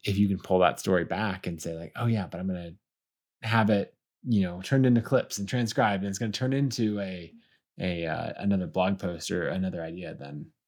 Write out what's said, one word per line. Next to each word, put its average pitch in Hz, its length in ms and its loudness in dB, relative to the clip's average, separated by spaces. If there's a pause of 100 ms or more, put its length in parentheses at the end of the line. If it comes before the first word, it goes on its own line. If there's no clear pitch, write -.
if 98 120 0
you 101 100 4
can 95 120 2
pull 92 220 2
that 85 200 4
story 90 240 2
back 92 420 -4
and 85 140 -6
say, 82 140 -8
like, 82 220 -10
"Oh 117 100 -2
yeah, 107 220 0
but 87 120 -8
I'm 92 60 -4
gonna 87 260 -6 (720)
have 110 260 4
it, 101 240 2 (340)
you 113 140 4
know, 90 220 -2
turned 131 240 4
into 120 160 6
clips - 340 0
and 101 100 -4
transcribed, 110 560 0
and 101 60 -2
it's 98 100 -6
gonna 110 140 -2
turn 131 220 -2
into 120 460 0
a, 92 300 -8 (500)
a, 87 260 -2
uh, 80 300 -4
another 95 320 0
blog 92 320 2
post 87 320 -4
or 85 160 0
another 92 340 -2
idea," 82 320 -8
then - 320 -12 (220)